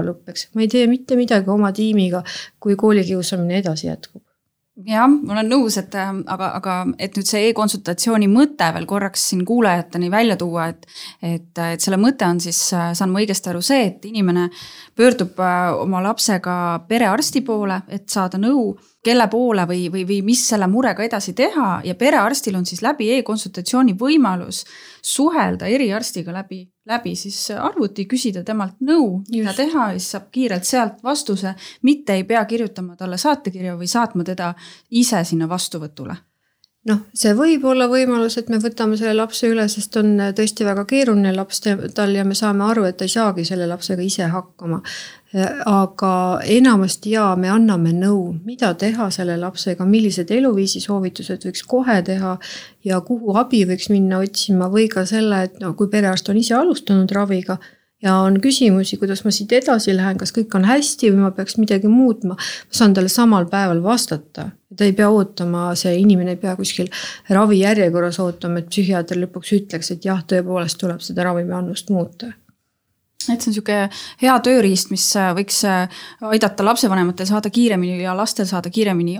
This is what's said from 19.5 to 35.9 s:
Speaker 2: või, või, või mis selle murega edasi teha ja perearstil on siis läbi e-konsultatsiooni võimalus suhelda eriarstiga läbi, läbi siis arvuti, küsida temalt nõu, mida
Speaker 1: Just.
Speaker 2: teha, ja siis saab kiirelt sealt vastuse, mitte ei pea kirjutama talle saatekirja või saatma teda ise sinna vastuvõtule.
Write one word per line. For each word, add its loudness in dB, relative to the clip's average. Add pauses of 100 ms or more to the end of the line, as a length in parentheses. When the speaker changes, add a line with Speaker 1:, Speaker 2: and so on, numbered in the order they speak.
Speaker 2:
või, -2
või, -4
või 0
mis 2
selle 2
murega 0
edasi -4
teha 0
ja -4
perearstil 2
on -2
siis -8
läbi 0
e-konsultatsiooni 0
võimalus 0 (400)
suhelda 0
eriarstiga -2
läbi, -12 (240)
läbi -6
siis -10 (120)
arvuti, -4
küsida -4
temalt -6
nõu, 2
mida -2
Speaker 1:
Just. -4
Speaker 2:
teha, 0
ja -6
siis -8
saab -14
kiirelt -2
sealt -2
vastuse, -4 (260)
mitte 2
ei 0
pea 2
kirjutama -6
talle -8
saatekirja -2
või -6
saatma 0
teda -6 (500)
ise 0
sinna -2
vastuvõtule. -8 (680)